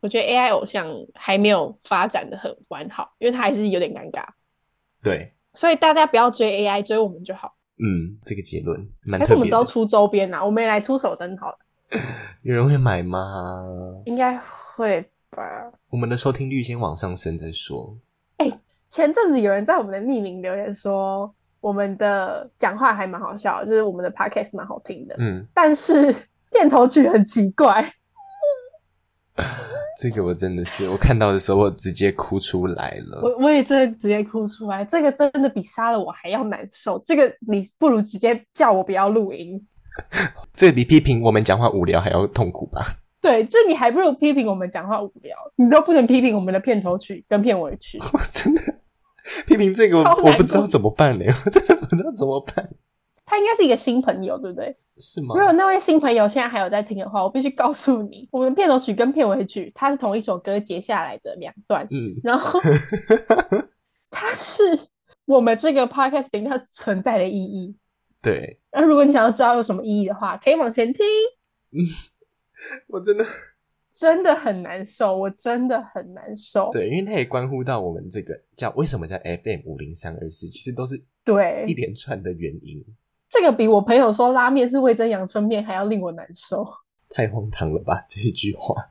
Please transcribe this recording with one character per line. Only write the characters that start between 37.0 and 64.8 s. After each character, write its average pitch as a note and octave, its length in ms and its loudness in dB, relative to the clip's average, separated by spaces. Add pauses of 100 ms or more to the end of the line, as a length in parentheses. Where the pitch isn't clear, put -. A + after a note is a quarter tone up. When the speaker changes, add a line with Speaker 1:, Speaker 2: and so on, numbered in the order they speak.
Speaker 1:
这 D#4+ 120 2
个 C#4 160 4 (140)
你 G3+ 140 -2 (160)
不 D#4 120 4
如 A3 120 4
直 G#3+ 160 -6
接 A3+ 360 2
叫 G#3+ 180 4
我 F#3+ 100 2
不 F#3+ 120 -4
要 G3 160 2
录 G#3+ 240 0
音。 F3+ 280 -14 (460)
Speaker 2:
<laughs> - 480 -8
这 F#3 120 8
个 D#3 60 8
比 B2 120 2
批 D#3 160 8
评 C3 200 2
我 A2+ 80 4
们 G#2+ 140 4
讲 G2 160 2
话 A#2 100 4
无 G2 140 0
聊 E2+ 160 2
还 F#2 120 0
要 F2+ 160 2
痛 F#2+ 220 0
苦 - 180 -10
吧？ - 140 -8 (380)
Speaker 1:
对， A#3 260 4
就 A4+ 220 4
你 D#4+ 80 2
还 B3 160 2
不 D4+ 80 0
如 E4+ 140 4
批 D4 180 2
评 C4 160 0
我 G3 80 -2
们 F#3 160 -6
讲 F3 160 -10
话 G#3 140 -2
无 G3+ 100 -10 (100)
聊， - 140 -16 (220)
你 A#3+ 120 6
都 D4+ 120 10
不 E4 120 2
能 B3+ 140 6
批 B3 140 6
评 B3 120 2
我 G#3 60 0
们 F#3 140 -2
的 F#3+ 60 2
片 G#3+ 220 0
头 F3+ 160 -2
曲 - 300 -12
跟 G3+ 140 2
片 G#3 180 2
尾 D3+ 160 -6
曲。 - 240 -16
Speaker 2:
<laughs> - 140 -10
我 D4 60 2 (120)
真 - 240 0
的， E4 60 0 (840)
批 D#4 120 6
评 G3 160 4
这 G#3+ 160 6
个 E3+ 80 6
我， D#3+ 60 6
Speaker 1:
超 E4+ 120 6
难 - 60 0
过。 D3+ 100 10
Speaker 2:
我 D3+ 60 6
不 - 60 6
知 - 100 2
道 G3+ 120 4
怎 F3 140 2
么 G#2 120 2
办 C3+ 260 2
欸， F2 100 -2
<laughs> B2 180 2
我 G#3 40 2
真 G4 180 4
的 F4+ 80 8
不 - 220 -2
知 F3+ 60 -2
道 D#4+ 100 -6
怎 E3+ 120 -4
么 C3+ 160 -2
办。 - 240 -8 (600)
Speaker 1:
他 G#4 120 0
应 G4+ 80 2
该 A4+ 100 2
是 A4 80 4
一 D4+ 60 6
个 A#3+ 60 6
新 B3 260 -2
朋 F#3+ 220 -2
友， - 160 -6
对 F#3+ 120 -10
不 F3+ 80 -12
对？ - 160 -10 (220)
Speaker 2:
是 - 240 -12
吗？ B2+ 160 -6
Speaker 1:
如 G4 60 4
果 G4 100 4
那 F#4 140 4
位 F#4+ 120 2
新 D#4+ 200 2
朋 C#4 120 0
友 A3 160 4
现 A#3 140 0
在 A#3+ 80 -2
还 A#3+ 120 -6
有 F#3 60 -2
在 G#3 140 -2
听 G#3 160 -8
的 F#3+ 100 -8
话， G3 160 -4
我 G3 60 0
必 C4+ 100 -4
须 C4+ 120 -2
告 C#4 200 0
诉 B3+ 300 0
你， G3+ 300 -14
我 C4 80 -4
们 C4 160 0
片 F#4+ 120 2
头 C4 120 4
曲 A#3 120 -6
跟 A#3 200 0
片 D4 180 2
尾 G3 160 -2
曲， - 300 -10
它 C#4 160 0
是 C#4+ 40 -2
同 A3 220 -4
一 - 20 -2
首 G#3 160 -4
歌 G3 240 -4
截 G3 220 -10
下 G3 220 -4
来 C3 160 -10
的 - 160 -12
两 F3 180 -16 (140)
段。 C#3+ 240 -2
Speaker 2:
嗯。 A#2 320 -8
Speaker 1:
然 A#3+ 120 0
后， - 240 0 (720)
Speaker 2:
<laughs> - 800 -2
Speaker 1:
它 A4+ 240 -6
是 - 300 0 (640)